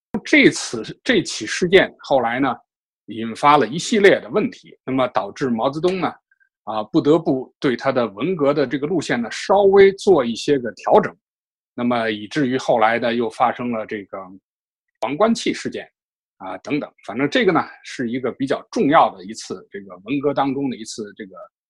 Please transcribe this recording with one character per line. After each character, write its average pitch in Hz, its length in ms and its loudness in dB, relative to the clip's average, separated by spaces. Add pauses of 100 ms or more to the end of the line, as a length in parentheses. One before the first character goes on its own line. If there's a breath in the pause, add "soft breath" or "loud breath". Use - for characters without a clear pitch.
(240)
这 254 260 6
次， - 320 -6 (220)
这 220 180 2
起 - 240 -8
事 - 220 -2
件 170 320 4
后 135 200 0
来 120 200 -2
呢， 127 160 -2 (500)
引 113 300 -8
发 147 200 6
了 127 80 4
一 127 140 -4
系 208 220 0
列 170 180 6
的 98 120 -14
问 156 200 -2
题， - 340 -20
那 131 80 -6
么 131 160 0
导 101 220 -4
致 135 200 -4
毛 117 200 0
泽 147 80 -8
东 185 220 -2
呢， 127 120 -4 (520)
啊， 107 180 -6
不 151 180 -2
得 147 160 4
不 139 440 -2
对 123 160 0
他 131 160 -2
的 123 160 0
文 117 260 -4
革 143 180 2
的 147 140 0
这 135 100 -4
个 143 120 -4
路 175 120 -2
线 123 220 -2
呢， 113 80 -6
稍 202 340 0
微 196 280 6
做 180 320 4
一 117 100 -4
些 143 240 0
个 117 140 -6
调 156 280 4
整， - 140 -2 (600)
那 120 100 -6
么 117 260 0
以 104 160 -6
至 135 220 0
于 131 100 0
后 127 220 0
来 113 180 2
呢， 117 160 -2
又 117 160 -2
发 120 220 0
生 123 180 -6
了 110 160 -6
这 104 200 -8
个 98 120 -12 (840)
王 127 140 -4
官 220 160 4
器 - 220 -2
事 - 160 -8
件 - 180 -10 (500)
啊， 92 200 -12
等 143 220 -6
等。 - 120 -10 (140)
反 98 100 -10
正 143 140 0
这 247 140 2
个 185 80 2
呢， 139 120 4 (200)
是 120 260 -8
一 123 80 -4
个 123 140 -4
比 131 160 -6
较 131 120 -2 (120)
重 208 160 0
要 131 260 6
的 95 100 -18
一 101 80 -12
次， 95 380 -12
这 101 100 -14
个 95 240 -18
文 139 160 -4
革 143 140 -2
当 139 180 0
中 139 160 -4
的 120 80 -6
一 110 80 -14
次， 104 320 -12
这 107 80 -14
个 92 120 -18 (320)